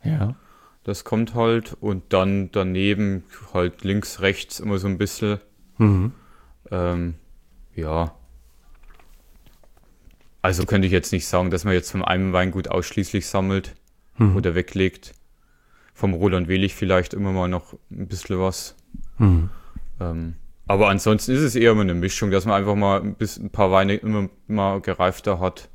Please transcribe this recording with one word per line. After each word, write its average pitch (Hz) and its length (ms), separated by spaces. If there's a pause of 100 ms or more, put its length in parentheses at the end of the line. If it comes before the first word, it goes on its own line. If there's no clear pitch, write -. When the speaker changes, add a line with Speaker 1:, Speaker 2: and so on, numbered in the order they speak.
Speaker 1:
Ja. 131 300 (500)
Speaker 2:
Das - 200
kommt 113 300
halt 117 460
und 101 320
dann 98 400
daneben 98 720 (300)
halt 90 300
links, 98 360
rechts - 400
immer 101 180
so 95 100
ein 95 100
bisschen. 104 400 (400)
Speaker 1:
Mhm. 104 340 (580)
Speaker 2:
Ähm, 87 440 (600)
ja. 80 400 (2250)
Also 92 240
könnte 98 200
ich 90 60
jetzt 90 200
nicht 90 140
sagen, 90 240
dass 85 140
man 98 100
jetzt 87 180
von 95 120
einem 92 280
Weingut 92 360
ausschließlich 92 580
sammelt 95 480 (440)
Speaker 1:
Mhm. 101 180
Speaker 2:
oder 87 180
weglegt. 92 600 (800)
Vom 98 200
Roland 90 340
Welig 92 260
vielleicht 90 400
immer 98 180
mal 92 160
noch 90 260 (160)
ein 98 180
bisschen 92 320
was. 92 340 (440)
Speaker 1:
Mhm. 90 320 (500)
Speaker 2:
Ähm, 82 340 (320)
aber 98 220
ansonsten 104 440
ist 135 100
es 127 120
eher 117 180
immer 107 100
eine 92 120
Mischung, 92 380
dass 95 120
man 107 120
einfach 101 180
mal 98 260
ein 98 140
bisschen, 104 320
ein 98 40
paar 98 200
Weine 98 240
immer 104 340 (200)
mal 98 320
gereifter 92 580
hat. 90 360